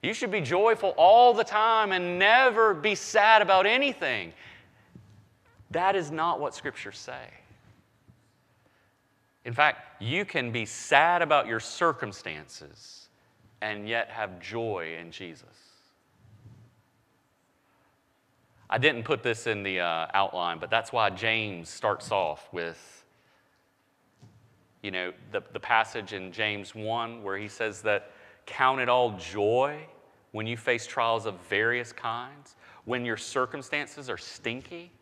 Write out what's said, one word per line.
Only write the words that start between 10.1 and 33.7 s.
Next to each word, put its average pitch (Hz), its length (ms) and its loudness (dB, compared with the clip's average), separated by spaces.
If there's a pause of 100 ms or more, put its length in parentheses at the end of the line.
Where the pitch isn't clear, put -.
can 127 260 -4
be 113 140 -4
sad 165 560 2
about 147 260 2
your 113 120 -4
circumstances - 1500 -6 (520)
and 104 280 -8
yet 117 200 -2
have 101 300 -8
joy 95 600 -6
in 85 120 -16
Jesus. 82 360 -16 (3250)
I 113 80 0
didn't 123 260 2
put 135 200 -2
this - 240 -2
in 104 160 -2
the, 95 160 -4
uh, 82 340 -2
outline, 87 460 0
but 87 100 -8
that's 113 240 -2
why 110 160 2
James 104 600 -4
starts - 420 -4
off 87 400 -2
with, 85 520 -10 (1800)
you 101 80 -6
know, 92 200 -4 (200)
the, 98 100 -4 (120)
the 101 60 -8
passage 110 540 0
in 95 180 -10
James 104 440 -6
one 113 480 -8
where 98 120 -6
he 104 120 -10
says 104 340 -6
that, 104 300 -2 (340)
"Count 131 340 0
it 123 80 0
all 123 300 2
joy 117 720 -2 (460)
when 107 120 -6
you 117 100 -6
face 117 300 -2
trials 113 400 -2
of 107 80 -6 (160)
various 117 420 0
kinds, 127 640 -12 (300)
when 120 200 -4
your 113 120 -4
circumstances 139 880 -6